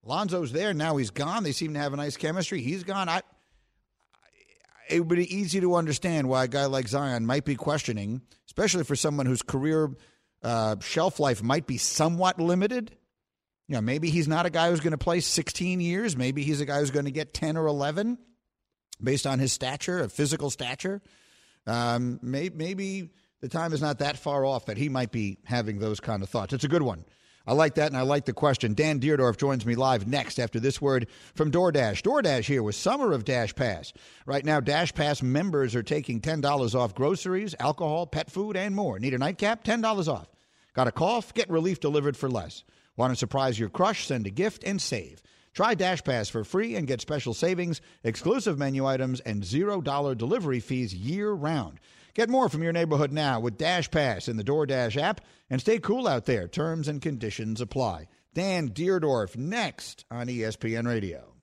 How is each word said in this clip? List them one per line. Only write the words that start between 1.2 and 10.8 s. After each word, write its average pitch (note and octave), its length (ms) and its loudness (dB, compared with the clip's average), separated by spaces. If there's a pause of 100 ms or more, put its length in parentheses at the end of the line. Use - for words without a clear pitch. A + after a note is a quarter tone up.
They D3+ 80 -2
seem D3+ 220 -4
to D3 60 -4
have C#3+ 120 -2
a C#3 40 -6
nice C#3+ 200 -4
chemistry. E3+ 440 -2
He's D#3 220 -4
gone. F#3+ 260 -4
I, F3 140 0 (1700)
it E3 100 2
would E3+ 180 2
be F3+ 200 0
easy F#3+ 240 0
to F3+ 160 4
understand D#3+ 520 0
why C3 160 4
a B2+ 40 -2
guy C#3 180 0
like C3+ 220 0
Zion B2+ 360 0
might C3+ 200 0
be C#3+ 100 -2
questioning, A#2+ 640 -2 (260)
especially F3+ 360 0
for C#3+ 140 0
someone D3 300 0
whose B2+ 160 2
career, D3+ 500 0 (500)
uh, A2+ 380 0